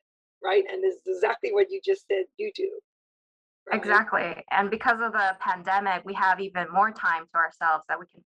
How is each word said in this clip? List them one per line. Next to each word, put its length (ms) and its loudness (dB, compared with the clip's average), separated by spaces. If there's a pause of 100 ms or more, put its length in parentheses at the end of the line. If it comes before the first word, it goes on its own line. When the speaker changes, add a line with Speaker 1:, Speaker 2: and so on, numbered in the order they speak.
(440)
Speaker 1:
right? 260 2
And 140 -4
this 120 2
is 120 -20
exactly 460 -2
what 180 4
you 140 -6
just 220 0
said 180 0 (100)
you 180 -8
do, 260 -6 (920)
right? 100 0
Speaker 2:
Exactly. 720 0
And 180 2
because 320 0
of 120 -2
the 260 0
pandemic, 640 -2
we 120 -10
have 260 2
even 280 -4
more 220 4
time 400 -2
to 60 -4
ourselves 500 0
that 100 -2
we 100 -14
can 180 -20